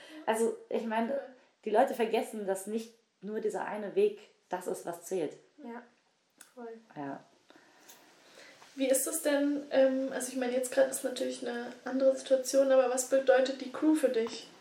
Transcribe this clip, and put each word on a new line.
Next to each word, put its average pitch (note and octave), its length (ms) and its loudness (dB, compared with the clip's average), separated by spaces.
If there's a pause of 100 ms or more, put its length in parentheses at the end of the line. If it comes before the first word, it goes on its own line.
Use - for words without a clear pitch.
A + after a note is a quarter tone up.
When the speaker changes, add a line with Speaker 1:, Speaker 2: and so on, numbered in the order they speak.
(260)
Speaker 1:
Also, A3+ 280 0 (140)
ich A3 160 -4
meine, A3+ 340 -2 (460)
die G#3+ 60 -6
Leute A3+ 240 4
vergessen, A3+ 520 -2
dass F#3+ 200 -4
nicht A3 260 -6 (300)
nur G#3+ 180 -8
dieser G#3+ 240 -4
eine G3+ 300 -8
Weg G#3 260 2 (300)
das F#3 160 -6
ist, F3+ 180 -6
was E3+ 200 -10
zählt. E3 280 -4 (260)
Speaker 2:
Ja, A#3+ 240 -14 (720)
voll. A#3+ 140 -14 (280)
Speaker 1:
Ja. C#3 240 -10 (1600)
Speaker 3:
Wie C4+ 120 2
ist C4+ 180 2
es D#4 160 -6
denn, C#4+ 480 2
ähm, C4+ 420 4
also - 180 -6
ich C4 80 -6
meine, B3 140 -2
jetzt B3+ 180 -2
gerade C4+ 200 4
ist - 120 -8
natürlich B3+ 440 -6
eine A#3+ 200 -6 (180)
andere C4 300 4
Situation, C4+ 560 2
aber C4 200 6
was B3+ 180 -2
bedeutet C4 520 4
die B3+ 120 -10
Crew D#4 220 2
für C#4+ 140 4
dich? - 400 -4 (120)